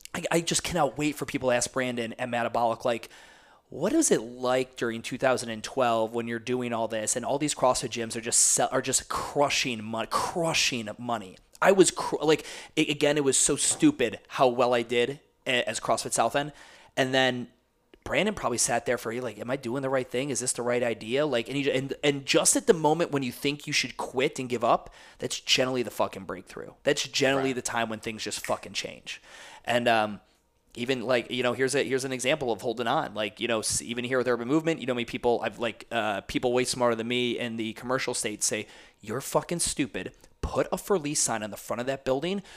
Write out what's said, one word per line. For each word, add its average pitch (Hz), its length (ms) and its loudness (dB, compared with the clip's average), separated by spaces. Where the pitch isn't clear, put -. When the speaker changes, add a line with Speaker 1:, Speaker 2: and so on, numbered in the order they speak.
Speaker 1:
I, 175 160 -6
I 170 120 4
just - 200 -2
cannot 156 360 0
wait 151 180 0
for - 80 -8
people 131 240 -2
to 123 80 4
ask - 160 -2
Brandon 120 460 -4
and 123 120 -6
Matt 117 220 -2
Abolic, 117 320 0
like, 117 240 -2
"What 185 240 -2
is 330 160 4
it 156 100 6
like 127 560 -2
during 113 240 -2
two 127 160 -6
thousand 120 320 2
and 110 160 -8
twelve 113 480 2
when 117 160 -2
you're 117 100 -4
doing 123 360 -2
all 113 140 -2
this 110 280 -2
and 120 80 -4
all 127 140 -2
these 147 160 -2
CrossFit 127 340 2
gyms 117 280 -6
are 117 40 -4
just 117 200 2
sell-, - 300 4
are 131 120 2
just - 260 -2
crushing 135 720 0
mon-, 113 280 -6
crushing 143 880 0
money?" 113 400 -6
I 180 100 8
was 190 180 8
cr-, - 320 -2
like, 151 240 4
a-, 156 120 4
again, 147 280 2
it 143 60 2
was 131 120 4
so - 180 4
stupid 131 640 4
how - 200 4
well 123 240 4
I 120 80 4
did 120 400 0
a-, 123 220 2
as 110 100 -4
CrossFit - 360 0
South 117 200 2
End. 147 200 -2
And 131 160 2
then 127 360 2
Brandon 185 320 0
probably 120 220 -2
sat 120 300 0
there 123 100 2
for, 117 240 -6
like, 110 180 -8
"Am 113 120 -8
I 139 60 0
doing 135 260 -4
the 131 80 -2
right 131 200 0
thing? 139 200 -2
Is 113 100 -2
this 123 140 -2
the 120 80 -4
right 120 200 0
idea?" 120 440 0
Like, 120 220 0
and, 135 100 -4
he, 139 120 0
and, 135 220 0
and 143 220 2
just 160 320 4
at - 100 -2
the 226 60 10
moment 160 380 2
when 139 120 0
you 120 80 -4
think 143 360 -4
you 147 80 -4
should - 240 -2
quit 131 400 0
and 127 100 -6
give 120 160 -2
up, 131 240 2
that's - 200 -6
generally 127 440 2
the 107 80 -6
fucking 98 340 -4
breakthrough. - 480 -12
That's 143 240 2
generally 135 440 2
Speaker 2:
Right. 123 60 -2
Speaker 1:
the 120 60 -4
time 117 280 -2
when 107 100 -8
things 107 240 -8
just - 220 -6
fucking 98 260 -4
change. - 480 -10
And, 120 240 0
um, 107 340 4
even, 120 260 -2
like, 120 280 0
you 123 120 -2
know, 123 100 2
here's 131 220 0
a, 135 80 2
here's 131 240 -2
an 135 60 -6
example 127 400 0
of 101 100 -4
holding 117 240 -4
on. 131 260 0
Like, 107 260 -4
you 113 100 -2
know, 113 100 0
s-, - 240 -2
even 120 240 -6
here 131 100 0
with 120 120 2
Urban 120 200 0
Movement, 156 320 0
you 120 60 -10
know, 127 80 -2
how - 20 -4
many 120 80 -2
people 120 400 0
I've, 110 140 -6
like, 113 340 -6
uh, 107 300 -2
people 127 320 -2
way 127 100 2
smarter 120 300 2
than 113 140 -4
me 123 300 0
in 113 200 -6
the 110 160 -6
commercial 123 400 -4
state 107 280 -6
say, 107 240 -2
"You're 107 180 -6
fucking 160 380 -2
stupid. - 540 -4
Put - 300 0
a 185 60 0
for 202 200 0
lease 147 220 -2
sign 113 220 0
on 107 80 -6
the 101 80 -10
front 113 220 -6
of 127 60 -6
that 135 160 -2
building. 165 400 0